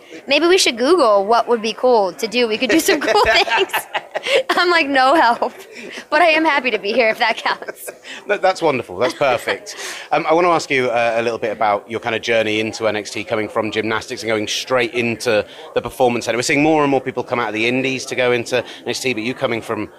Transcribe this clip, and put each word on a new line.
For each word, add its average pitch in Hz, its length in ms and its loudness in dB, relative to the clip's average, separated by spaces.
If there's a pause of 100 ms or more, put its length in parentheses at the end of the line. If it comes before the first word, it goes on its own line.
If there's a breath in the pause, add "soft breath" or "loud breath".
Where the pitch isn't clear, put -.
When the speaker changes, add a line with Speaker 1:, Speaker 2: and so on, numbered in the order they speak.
(280 loud breath)
Speaker 1:
maybe 294 200 2
we 370 100 4
should 294 200 0
Google 233 480 4
what 226 240 2
would 233 120 0
be 220 120 -4
cool 214 400 2
to - 120 -8
do. 233 220 0
We 214 100 -2
could 254 120 0
do 330 100 4
some 294 220 0
cool 359 240 2
<laughs> - 0 -
things." 226 480 0 (420)
<laughs> 523 360 -2
I'm 359 200 2
like, 330 160 2
"No 269 260 4
help." 240 380 2 (580 loud breath)
But 302 120 4
I 349 60 6
am 311 180 4
happy 277 260 0
to 214 80 0
be - 140 -8
here, 226 160 4
if 220 100 0
that 226 180 0
counts. - 580 -6
Speaker 2:
<laughs> - 60 -20 (260 loud breath)
That, 196 140 0
that's 185 200 2
wonderful. 123 360 0
That's 120 160 0
perfect. 113 680 -2
Speaker 1:
<laughs> - 40 -10 (260 loud breath)
Speaker 2:
Um, 160 160 0
I 156 60 4
wanna 175 160 4
ask 160 200 0
you, 127 200 0
uh, 117 280 2
a 117 40 0
little 113 180 -2
bit 113 120 -4
about 104 380 0
your 110 100 -4
kind 117 160 -4
of 107 60 -2
journey 110 380 0
into 110 280 -2
N 104 80 0
X 104 140 -6
T, 107 140 -8
coming 107 260 -2
from 110 220 -2
gymnastics 110 500 -4
and 110 80 -6
going 107 180 -2
straight 123 460 -2
into 117 520 0 (280 loud breath)
the - 80 0
Performance 120 440 0
Center. 113 120 -2
We're 123 60 0
seeing 147 200 2
more 156 200 4
and 139 80 2
more 131 100 2
people 123 220 -6
come 117 160 -4
out 117 100 -2
of 104 40 -6
the 110 140 0
indies 131 380 -2
to 127 100 -8
go 123 160 2
into 120 260 0
N 113 80 -2 (220 loud breath)
X 120 120 -4
T, 127 140 -2
but 107 100 -6
you 127 100 -2
coming 117 280 -4
from 104 360 -6